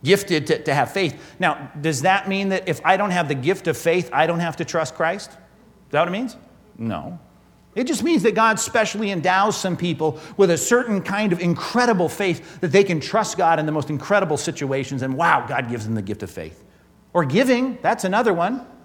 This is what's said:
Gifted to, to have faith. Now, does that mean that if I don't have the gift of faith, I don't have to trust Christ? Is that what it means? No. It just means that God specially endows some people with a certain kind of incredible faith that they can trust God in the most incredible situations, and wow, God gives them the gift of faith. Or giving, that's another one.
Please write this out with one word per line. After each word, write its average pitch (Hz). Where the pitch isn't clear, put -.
Gifted 160
to, 151
to 147
have 131
faith. 185
Now, 147
does 147
that 190
mean 196
that 185
if 156
I 180
don't 202
have 175
the 147
gift 147
of 147
faith, 175
I 151
don't 170
have 170
to 165
trust 160
Christ? 175
Is -
that 147
what 175
it -
means? 220
No. 113
It 247
just 247
means 320
that 208
God 220
specially 214
endows 190
some 180
people 156
with 190
a 165
certain 233
kind 202
of 170
incredible 180
faith -
that 143
they 190
can 180
trust 208
God 165
in 156
the 151
most 143
incredible 156
situations, 135
and 131
wow, 156
God 120
gives 117
them 113
the 107
gift 101
of 92
faith. 80
Or 170
giving, 247
that's 226
another 208
one. 190